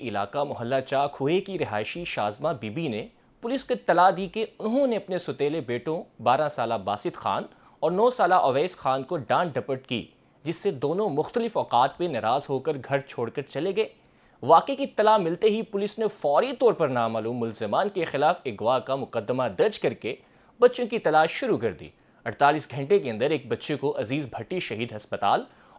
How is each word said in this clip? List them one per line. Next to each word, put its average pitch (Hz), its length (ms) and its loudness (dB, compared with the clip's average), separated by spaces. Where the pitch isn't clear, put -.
इलाका 104 420 -4
मोहल्ला 123 380 -2
चा 139 260 0
खुए 151 320 0
की 190 160 -8
रिहायशी 110 500 -4
शाजमा 110 480 -4
बीबी 123 340 -6
ने 110 120 -4
पुलिस 254 220 -4
को 254 100 -2
इत्तला 175 360 4
दी 190 180 -2
कि 214 160 -4
उन्होंने 233 360 0
अपने 190 220 -4
सुतेले 147 440 -2
बेटों 123 340 -4
बारह 131 280 2
साला 117 320 -2
बासित 101 360 -4
खान 104 300 -2
और 160 100 2
नौ 208 200 4
साला 185 260 4
अवैस 139 360 2
खान 135 280 0
को 175 160 -6
डांट 139 360 0
डपट 127 320 -6
की, 113 220 -4
जिससे 170 300 -2
दोनों 156 360 -2
मुख्तलिफ 202 460 -2
औकात 127 420 2
पे 175 100 -2
नाराज 123 420 0
होकर 139 280 -2
घर 139 240 -2
छोड़कर 120 420 -6
चले 160 280 -4
गए। 208 180 -2
वाक़े 165 340 6
की 262 60 -4
इत्तला 220 380 4
मिलते 175 280 2
ही 214 160 0
पुलिस 202 340 -6
ने 220 100 0
फौरी 170 460 2
तौर 233 200 4
पर 151 160 0
नामालूम 113 460 -2
मुलजिमान 117 520 -2
के 190 180 -4
खिलाफ 156 420 0
अगवा 110 320 0
का 135 160 -4
मुकदमा 123 540 -2
दर्ज 180 280 2
करके 117 380 -4
बच्चों 247 260 4
की 220 140 -2
तलाश 156 300 4
शुरू 226 280 0
कर 107 140 -2
दी। 76 180 -14
अड़तालीस 143 440 2
घंटे 139 280 2
के 147 120 -6
अंदर 117 220 0
एक 131 160 -4
बच्चे 120 280 -4
को 135 160 -2
अजीज 131 400 -4
भट्टी 175 280 -6
शहीद 113 340 -6
अस्पताल 107 520 0